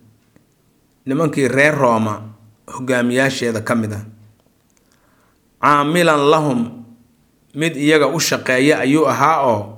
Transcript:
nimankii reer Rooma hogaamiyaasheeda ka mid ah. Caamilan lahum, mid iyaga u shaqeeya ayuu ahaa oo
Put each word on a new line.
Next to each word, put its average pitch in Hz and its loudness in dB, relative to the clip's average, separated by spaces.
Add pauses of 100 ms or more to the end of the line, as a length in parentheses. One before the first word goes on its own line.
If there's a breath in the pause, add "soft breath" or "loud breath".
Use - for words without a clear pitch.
(1040)
nimankii 143 -2
reer 143 2
Rooma 110 0 (440)
hogaamiyaasheeda 123 -2
ka 120 -4
mid 107 -4
ah. 104 -10 (1600)
Caamilan 147 2 (100)
lahum, 151 0 (960)
mid 160 -4
iyaga 147 2
u 165 -2
shaqeeya 131 0
ayuu 139 2
ahaa 139 2
oo 113 0 (180)